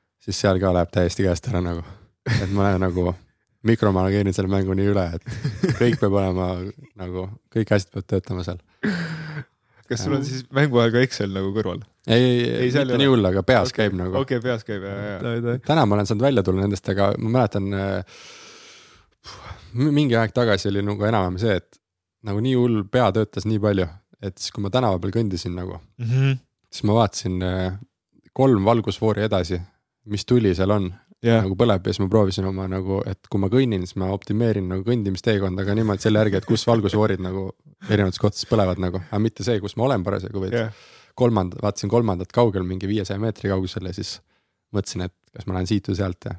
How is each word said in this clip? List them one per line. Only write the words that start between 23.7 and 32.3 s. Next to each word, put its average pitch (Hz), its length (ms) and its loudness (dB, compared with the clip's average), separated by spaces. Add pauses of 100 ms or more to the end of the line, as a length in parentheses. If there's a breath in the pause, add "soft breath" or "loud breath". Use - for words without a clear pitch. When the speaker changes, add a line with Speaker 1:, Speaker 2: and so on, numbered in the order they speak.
Speaker 1:
et 98 160 -8
siis, - 140 -10
kui 104 140 -6
ma 92 80 -4
tänava 113 280 2
peal 95 140 -4
kõndisin 92 400 -2
nagu, 90 240 -10 (180)
Speaker 2:
Mhm. 131 420 0 (340)
Speaker 1:
siis - 100 -6
ma 104 100 4
vaatasin, 98 500 0
äh, 92 340 -2 (560)
kolm 123 320 4
valgusfoori 107 640 2
edasi, 90 320 0 (480)
mis 104 180 -6
tuli 110 300 4
seal 95 160 2
on, 95 220 0 (280)
Speaker 2:
Jah. 117 220 4
Speaker 1:
nagu 95 120 0
põleb 101 300 2
ja 104 60 0
siis 101 80 -4
ma 98 80 0
proovisin 95 400 2